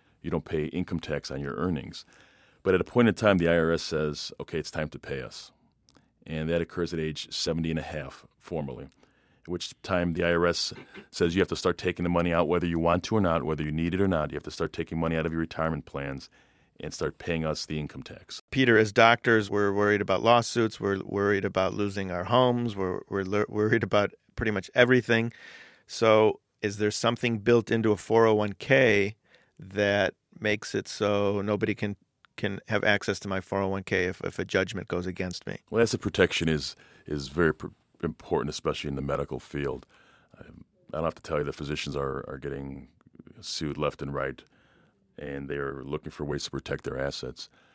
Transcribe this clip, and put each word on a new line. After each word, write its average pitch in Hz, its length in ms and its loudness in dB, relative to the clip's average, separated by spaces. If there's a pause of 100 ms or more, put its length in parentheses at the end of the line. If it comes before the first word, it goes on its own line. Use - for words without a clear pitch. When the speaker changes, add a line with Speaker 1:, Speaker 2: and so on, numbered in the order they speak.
(220)
Speaker 1:
You 78 100 -8
don't 82 120 -2
pay 78 220 -2
income 85 340 -4
tax - 320 -6
on 69 80 -8
your 69 140 -6
earnings. 78 500 -4 (580)
But 95 120 2
at 90 80 4
a - 20 0
point 120 240 4
in 104 60 6
time, 101 240 6
the 85 100 4
I 85 100 6
R 82 140 4
S 82 120 0
says, 76 580 -4
"Okay, - 180 -8
it's - 120 -8
time 78 180 -4
to 69 100 -16
pay 67 220 -10
us." - 300 -14 (760)
And 78 240 -4
that 85 120 2
occurs 85 320 -4
at 82 60 -4
age 78 320 -6
seventy 82 380 -2
and 80 100 -2
a 76 40 -6
half, 71 420 -12 (120)
formally, 71 460 -8
at - 640 -20
which 87 340 -8
time 87 320 0
the 85 120 0
I 87 80 4
R 85 120 4
S - 280 0 (360)
says 85 260 0
you 95 60 4
have 87 60 2
to 87 80 -4
start 87 220 0
taking 90 260 -2
the 87 60 0
money 87 240 2
out 82 160 2
whether 87 180 2
you 85 100 0
want 85 280 2
to 113 100 -2
or 107 60 4
not, 82 220 2
whether 76 200 -2
you 76 80 -4
need 82 220 -2
it 92 80 0
or 98 80 2
not. 76 220 0
You 71 40 -8
have 73 80 -8
to - 80 -12
start - 220 -4
taking 82 260 -6
money 82 160 0
out 80 100 0
of 82 60 -2
your 82 80 -4
retirement 80 460 -4
plans 69 440 -10 (520)
and 76 120 -10
start 76 240 -6
paying 82 280 -4
us 78 200 -4
the 78 140 -6
income 71 240 -10
tax. - 380 -16 (100)
Speaker 2:
Peter, 120 260 6
as 107 140 4
doctors, 113 580 6
we're 101 240 2
worried 104 280 4
about 95 200 0
lawsuits. 117 600 4
We're 101 220 0
worried 101 420 0
about 95 280 0
losing 101 380 -4
our 90 140 -4
homes. 120 500 2
We're, 95 240 -2 (100)
we're 98 140 -2
le-, 104 240 0
worried 107 360 2
about 101 280 2 (240)
pretty - 160 -2
much 98 240 -4
everything. 120 560 4 (560)
So 110 540 6 (200)
is 104 160 -2
there 104 140 0
something 117 480 0
built 113 320 4
into 110 220 2
a 98 40 -4
four 113 280 4
oh 110 100 6
one 104 180 0
K 110 600 4 (420)
that 101 560 2 (260)
makes 104 360 -2
it 101 140 -4
so 101 520 0
nobody 104 320 0
can, 101 220 -6 (420)
can 101 320 -6
have 104 160 0
access 101 340 0
to - 80 -10
my 95 140 -2
four 98 180 -4
oh 98 80 0
one 95 160 -4
K 92 220 0
if, 90 160 -6
if - 180 -8
a 95 60 -2
judgment 95 420 -2
goes 87 180 -4
against 92 400 -8
me? - 120 -8 (120)
Speaker 1:
Well, 113 120 2
asset - 180 2
protection 90 480 2
is, 76 300 -2 (280)
is 69 220 -6
very 78 260 2
pr-, - 140 -12 (340)
important, 78 480 -4
especially 76 380 -4
in 71 80 -4
the 69 60 -4
medical 69 400 -4
field. 69 440 -6 (540)
I, - 40 -20
I - 540 -16
don't 80 60 -2
have 80 120 -2
to - 60 -20
tell 78 180 -2
you 73 40 0
that 71 120 -6
physicians 73 420 -6
are, 67 320 -4
are 69 120 -12
getting 69 460 -10 (540)
sued 73 360 -6
left 73 240 -2
and 69 120 -6
right, 67 280 -6 (760)
and 69 320 -10
they're 69 340 -6
looking 73 280 -8
for - 120 -10
ways 71 220 -6
to - 60 -10
protect 69 340 -6
their 65 120 -6
assets. 67 520 -6 (260)